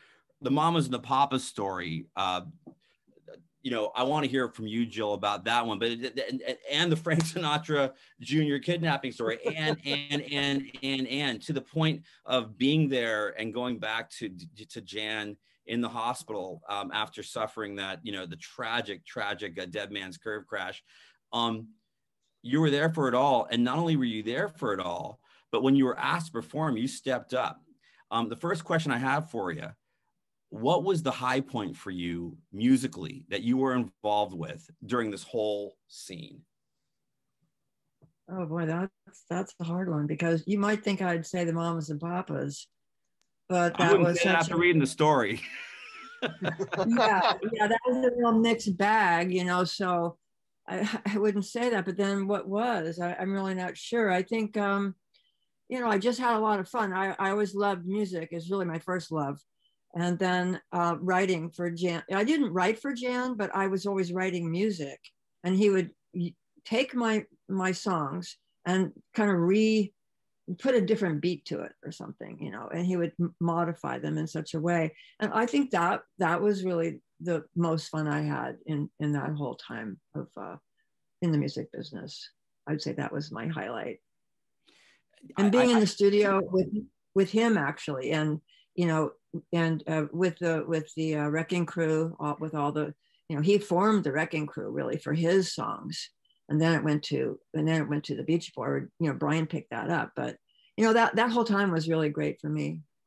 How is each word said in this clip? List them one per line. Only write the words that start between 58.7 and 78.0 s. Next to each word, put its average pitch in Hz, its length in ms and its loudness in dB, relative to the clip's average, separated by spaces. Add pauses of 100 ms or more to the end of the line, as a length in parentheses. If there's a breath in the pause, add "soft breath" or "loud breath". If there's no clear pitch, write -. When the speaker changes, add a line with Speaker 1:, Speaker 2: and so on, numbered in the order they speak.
Speaker 2:
first 180 320 -4
love. 143 280 -2 (560)
And 175 240 0
then, 180 400 0 (120)
uh, 170 280 0
writing 180 520 0
for 175 200 -4
Jan. 170 320 -2 (100)
I 202 100 2
didn't 277 300 2
write 185 260 2
for 277 140 -6
Jan, 247 420 -4
but 208 200 -4
I 196 120 0
was 190 180 -2
always 190 260 0
writing 180 400 -2
music. 170 480 -2 (440)
And 185 120 2
he 202 140 6
would 190 220 2 (220)
y-, 175 220 -4 (300)
take 254 280 0
my, 226 320 0 (220)
my 190 240 0
songs 175 640 -4 (280)
and 185 260 2 (220)
kind 208 180 4
of 180 60 4
re-, 208 560 4 (640)
put 262 160 2
a 226 60 6
different 180 400 2
beat 175 240 -2
to - 160 -6
it - 100 -10 (120)
or 156 80 -10
something, - 500 -14
you 156 100 -8
know, 107 220 -10
and 175 120 -2
he 180 120 2
would 170 220 -2
m-, 170 200 -2
modify 165 580 0
them 151 200 -4
in 156 100 -4
such 151 260 -8
a 160 60 -2
way. 165 340 0 (260 loud breath)
And 214 140 -2
I 220 120 2
think 277 260 0
that, 175 300 2 (180)
that 170 220 2
was 196 240 0
really 165 360 -2 (200)
the 165 240 -2 (100)
most 165 340 0
fun 156 180 -2